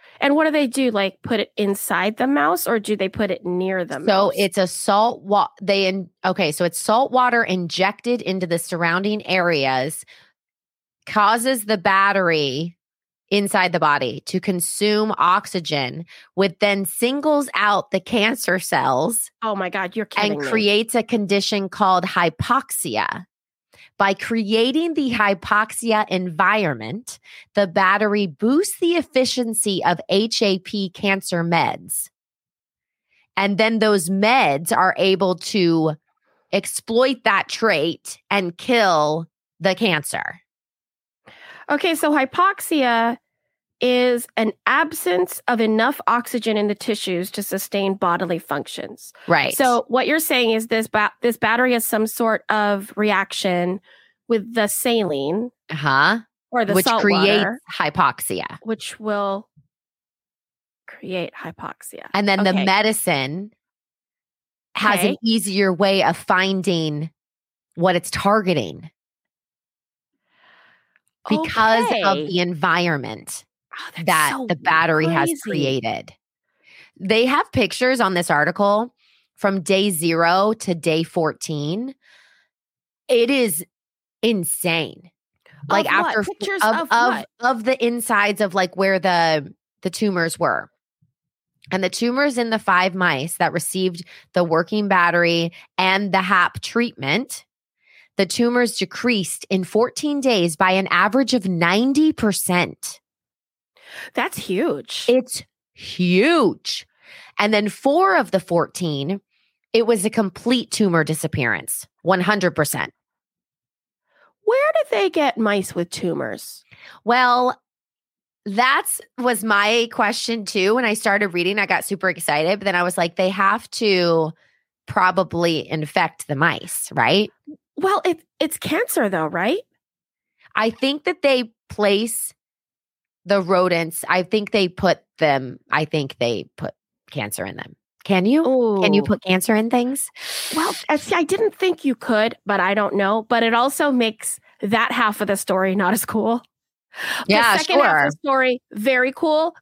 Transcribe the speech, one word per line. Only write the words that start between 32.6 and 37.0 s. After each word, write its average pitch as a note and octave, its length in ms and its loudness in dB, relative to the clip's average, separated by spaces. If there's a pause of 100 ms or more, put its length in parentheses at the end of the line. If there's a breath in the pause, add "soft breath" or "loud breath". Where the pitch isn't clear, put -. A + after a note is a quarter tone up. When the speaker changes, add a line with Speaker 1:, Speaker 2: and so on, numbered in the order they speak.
Speaker 2:
And G3 180 0
then A3 220 2
those G3 320 2
meds F#3+ 680 2
are F#3 220 2
able F#3 380 2
to E3 580 0 (580)
exploit A#3 720 -2